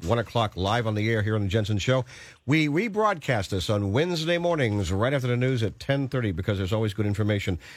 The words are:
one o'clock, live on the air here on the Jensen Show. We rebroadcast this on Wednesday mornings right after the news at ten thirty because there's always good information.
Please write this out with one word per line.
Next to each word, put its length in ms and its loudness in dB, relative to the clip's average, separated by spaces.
one 140 2
o'clock, 380 -2
live 320 0
on 80 0
the 160 0
air 100 0
here 140 0
on 60 0
the 80 0
Jensen 280 0
Show. 280 0
We 200 4
rebroadcast 840 0
this 200 -2
on 220 2
Wednesday 480 0
mornings 520 0
right 220 2
after 140 0
the 100 0
news 240 0
at 180 -2
ten 280 0
thirty 240 -2
because 260 -2
there's 160 -2
always 220 0
good 100 0
information. 540 0